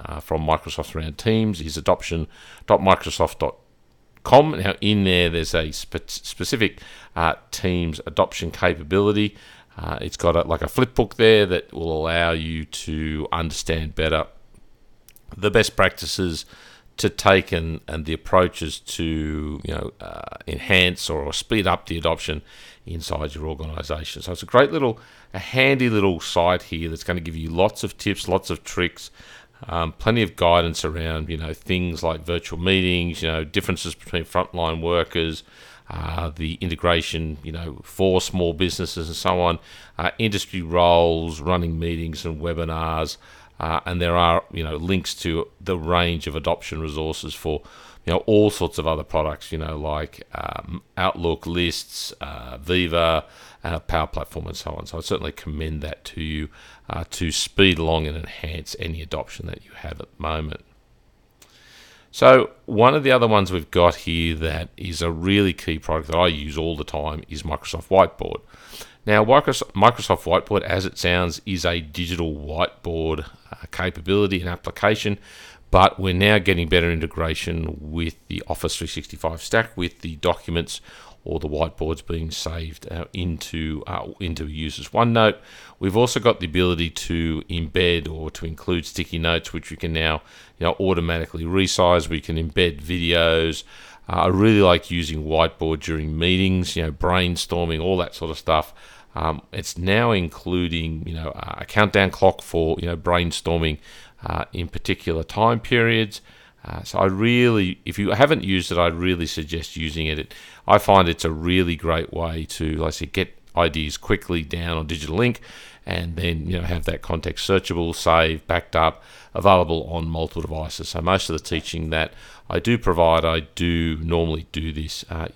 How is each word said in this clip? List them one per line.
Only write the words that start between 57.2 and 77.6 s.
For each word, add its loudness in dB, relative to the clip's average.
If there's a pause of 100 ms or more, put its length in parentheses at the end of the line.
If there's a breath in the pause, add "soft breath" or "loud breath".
speed 2
along 0
and -6
enhance -10
any -8
adoption -10
that -12
you -20
have -12
at -14
the -12
moment. -6 (1500 loud breath)
So 8 (140)
one 4
of 0
the 6
other 6
ones 4
we've -4
got 6
here -2
that -4
is -8
a 0
really 4
key -4
product -4
that -2
I 6
use -4
all -2
the -6
time -6
is -10
Microsoft -8
Whiteboard. 4 (640 loud breath)
Now, 6
Microsoft, 4
Microsoft 4
Whiteboard, 2
as -2
it -8
sounds, 0
is -4
a 0
digital -4
whiteboard, -2
uh, -16
capability 0
and -6
application, 0 (520 loud breath)
but 6
we're 2
now 6
getting 2
better 4
integration -4